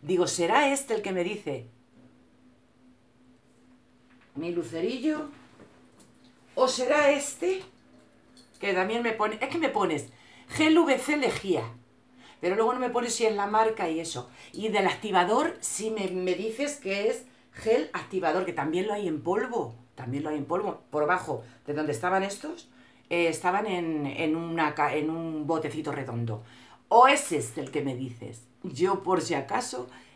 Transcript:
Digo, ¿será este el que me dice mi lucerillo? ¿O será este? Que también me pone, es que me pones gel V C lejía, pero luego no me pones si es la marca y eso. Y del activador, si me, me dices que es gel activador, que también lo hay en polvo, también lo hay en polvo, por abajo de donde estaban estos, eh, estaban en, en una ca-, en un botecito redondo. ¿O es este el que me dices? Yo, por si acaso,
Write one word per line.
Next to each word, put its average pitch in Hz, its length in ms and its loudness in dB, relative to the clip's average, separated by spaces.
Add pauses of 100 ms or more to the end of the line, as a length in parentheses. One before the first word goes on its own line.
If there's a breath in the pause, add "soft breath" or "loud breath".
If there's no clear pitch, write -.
Digo, 175 240 2
¿será 208 440 2
este 269 240 -2
el 202 60 -2
que 196 120 -6
me 175 120 0
dice 143 440 -6 (2750)
mi 165 180 -6
lucerillo? 226 760 -2 (1300)
¿O 262 140 4
será 277 420 4
este? 349 520 -2 (1000)
Que 196 120 -2
también 214 300 0
me 226 100 0
pone, 214 280 -2
es 269 80 -2
que 339 100 -4
me 311 100 2
pones 170 400 0 (400 loud breath)
gel 311 300 6
V 269 200 6
C 294 200 0
lejía, 190 440 0 (760 loud breath)
pero 180 160 0
luego 226 160 4
no 262 80 -2
me 247 80 0
pones 233 260 0
si 226 120 2
es 214 100 2
la 202 100 0
marca 220 440 2
y 160 100 0
eso. 143 300 -8 (240 loud breath)
Y 214 140 -4
del 196 180 2
activador, 208 760 2
si 220 300 -4
me, 202 180 -2
me 180 260 -2
dices 220 420 -4
que 202 340 -2
es - 160 -6 (260 loud breath)
gel 247 400 0
activador, 180 540 0
que 170 80 -4
también 160 320 0
lo 208 80 -2
hay 208 140 -2
en 151 140 -4
polvo, 202 520 -2 (200)
también 131 280 -6
lo 156 80 -4
hay 151 80 -2
en 135 80 -4
polvo, 185 340 -2 (100)
por 151 120 0
abajo 151 420 -2 (220 loud breath)
de 143 80 -4
donde 311 180 -2
estaban 190 300 0
estos, 302 480 -8 (400 loud breath)
eh, 170 180 4
estaban 185 380 0
en, 165 400 -2
en 156 300 0
una 165 380 -2
ca-, 147 200 0
en 151 160 0
un 160 360 -4
botecito 151 460 -2
redondo. 120 500 -6 (460 loud breath)
¿O 240 200 10
es 277 240 2
este - 280 -2
el 131 100 -8
que 143 120 -2
me 135 120 -2
dices? - 520 -10 (160)
Yo, 185 400 0
por 175 180 2
si 156 140 -2
acaso, 139 540 -4 (280 loud breath)